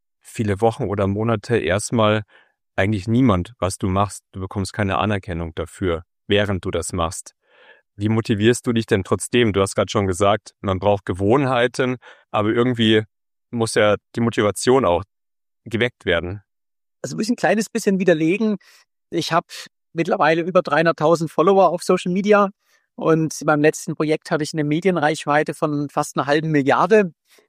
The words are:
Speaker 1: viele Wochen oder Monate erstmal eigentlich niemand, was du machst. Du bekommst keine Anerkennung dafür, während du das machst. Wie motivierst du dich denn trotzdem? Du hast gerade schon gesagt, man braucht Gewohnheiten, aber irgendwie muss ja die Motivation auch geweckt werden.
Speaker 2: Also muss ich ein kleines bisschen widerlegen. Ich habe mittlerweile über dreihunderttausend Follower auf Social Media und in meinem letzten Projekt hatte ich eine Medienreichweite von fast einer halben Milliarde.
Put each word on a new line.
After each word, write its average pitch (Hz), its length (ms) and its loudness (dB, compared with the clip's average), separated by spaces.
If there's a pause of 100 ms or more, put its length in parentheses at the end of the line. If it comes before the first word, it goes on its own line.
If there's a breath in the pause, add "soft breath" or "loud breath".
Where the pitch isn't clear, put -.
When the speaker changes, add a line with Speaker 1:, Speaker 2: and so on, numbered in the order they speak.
(200)
Speaker 1:
viele 101 400 -4
Wochen 113 240 0
oder 98 220 -2
Monate 110 520 -2
erstmal 107 640 0 (540 soft breath)
eigentlich 98 320 -2
niemand, 113 500 2
was 92 180 -4
du 101 120 -4
machst. 98 340 -2 (100)
Du 98 80 -12
bekommst 95 320 -6
keine 98 260 -2
Anerkennung 87 560 -4
dafür, 82 500 -6 (240)
während 101 360 0
du 95 60 -6
das 85 220 -6
machst. 85 420 -6 (640 soft breath)
Wie 104 120 -4
motivierst 110 580 2
du 123 60 -2
dich 113 140 -2
denn 98 180 0
trotzdem? 117 480 0
Du 98 80 0
hast 98 140 0
gerade 101 160 -2
schon 101 160 0
gesagt, 101 540 0
man 95 180 -2
braucht 101 260 0
Gewohnheiten, 127 920 0 (340 loud breath)
aber 107 200 0
irgendwie 117 520 2 (480)
muss 113 240 -2
ja 104 220 4 (180)
die 117 60 -2
Motivation 117 640 2
auch 87 160 2 (600)
geweckt 113 420 -4
werden. 87 360 -2 (600)
Speaker 2:
Also - 140 -8
muss 190 80 -4
ich 208 60 -6
ein 233 60 0
kleines 196 320 -2
bisschen 202 300 -2
widerlegen. 185 580 2 (540 soft breath)
Ich 165 220 -4
habe 170 160 0 (440)
mittlerweile 165 500 0
über 175 200 0
dreihunderttausend 160 720 0
Follower 185 380 4
auf 170 120 -6
Social 185 300 0
Media 202 380 2 (440)
und 160 460 0
in 151 60 -4
meinem 151 160 2
letzten 156 340 0
Projekt 156 340 -4
hatte 151 140 -2
ich - 80 -10
eine 160 100 -4
Medienreichweite 151 920 0
von 147 380 -4
fast - 260 -4
einer 143 100 -2
halben 156 260 0
Milliarde. 151 600 4 (360 soft breath)